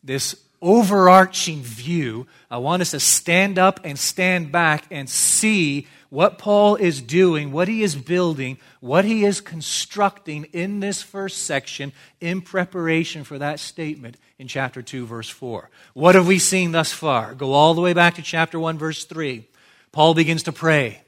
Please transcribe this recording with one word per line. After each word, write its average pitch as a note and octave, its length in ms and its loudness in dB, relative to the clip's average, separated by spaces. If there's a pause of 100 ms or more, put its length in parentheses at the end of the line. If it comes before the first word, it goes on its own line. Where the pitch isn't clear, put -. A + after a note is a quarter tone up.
this C3+ 320 -6 (260)
overarching F#3 1000 6
view. B2 640 -6 (220)
I A#2+ 80 -8
want D#3+ 240 -2
us E3 100 -2
to C#3+ 80 -8
stand F#3 580 2
up F#3+ 260 4
and C#3+ 140 -12
stand F3+ 540 -2
back D#3+ 400 0
and C#3 180 -10
see D#3+ 800 0 (220)
what D#3 300 0
Paul G#3 360 4
is E3+ 260 -2
doing, D3+ 500 0
what E3+ 160 -2
he A3 160 -4
is E3 120 -2
building, C#3 640 -4 (220)
what D#3 260 0
he A3 200 0
is G3+ 160 -2
constructing E3 1120 -6
in G3 260 -6
this G3 240 -8
first G3 400 -10
section C#3 480 -8 (280)
in F3 220 -6
preparation E3 840 -4
for C#3+ 140 -16
that D3 220 -6
statement D3 580 -12 (220)
in C3 80 -18
chapter C3 340 -8
two, B2 240 -10
verse A2+ 240 -12
four. A#2 400 -12 (240)
What E3+ 220 6
have F3+ 100 8
we F#3 140 4
seen F3+ 320 0
thus D#3+ 200 -2
far? C3 440 -2
Go C3+ 180 -4
all D3+ 200 6
the E3 80 0
way F3 120 2
back E3+ 220 4
to E3 60 -16
chapter E3 380 -4
one, D#3+ 180 -4
verse D#3 280 -8
three. C#3 400 -8 (460)
Paul D#3 220 6
begins D#3+ 300 2
to E3 80 -8
pray C#3+ 560 0